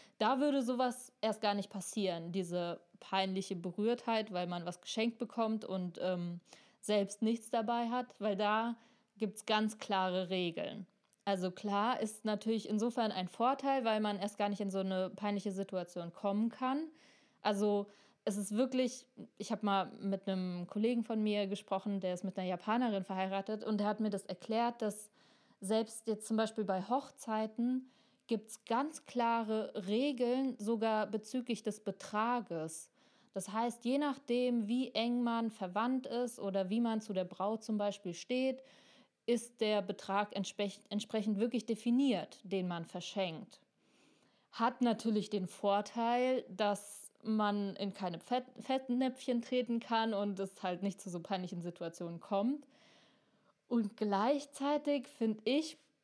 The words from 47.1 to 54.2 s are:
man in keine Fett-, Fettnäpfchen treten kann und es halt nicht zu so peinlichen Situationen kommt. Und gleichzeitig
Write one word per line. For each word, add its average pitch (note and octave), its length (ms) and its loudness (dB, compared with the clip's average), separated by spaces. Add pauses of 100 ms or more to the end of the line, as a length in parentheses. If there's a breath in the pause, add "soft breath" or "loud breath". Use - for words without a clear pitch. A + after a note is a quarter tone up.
man G#3 540 2
in G3 160 -4
keine F3 260 -4
Fett-, B3 320 -2 (100)
Fettnäpfchen B3+ 800 0
treten A#3+ 380 0
kann A3+ 340 0
und G3+ 260 -2
es G3 220 -6
halt F3+ 200 -2
nicht G3 180 -2
zu F#3+ 100 -10
so F3 100 -6
peinlichen F3+ 400 -4
Situationen E3+ 600 -8
kommt. A#3 460 0 (1000 soft breath)
Und A3+ 280 0
gleichzeitig C#4 1120 2